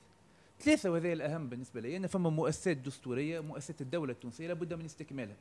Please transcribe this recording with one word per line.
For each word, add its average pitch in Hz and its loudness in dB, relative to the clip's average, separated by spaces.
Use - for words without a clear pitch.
ثلاثة، 285 6
وهذا 170 4
الأهم 151 -2
بالنسبة 123 -6
لي، 135 -4
أن 190 -2
فما 180 4
مؤسسات 156 2
دستورية، 135 -2
مؤسسات 151 -8
الدولة 139 0
التونسية 127 -8
لابد 170 -2
من 165 -6
استكمالها. 135 -8